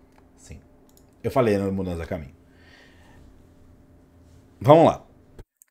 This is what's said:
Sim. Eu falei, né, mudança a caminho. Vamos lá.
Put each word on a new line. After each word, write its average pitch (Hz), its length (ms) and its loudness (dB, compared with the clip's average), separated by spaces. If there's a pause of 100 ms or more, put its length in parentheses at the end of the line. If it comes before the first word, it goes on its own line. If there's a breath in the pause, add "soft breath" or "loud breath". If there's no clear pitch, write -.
(340)
Sim. - 240 -20 (640)
Eu 113 80 -6
falei, 107 280 0
né, 98 120 -4
mudança 92 320 -6
a 78 40 -12
caminho. 76 280 -12 (2250 soft breath)
Vamos 151 280 6
lá. - 200 -2 (640)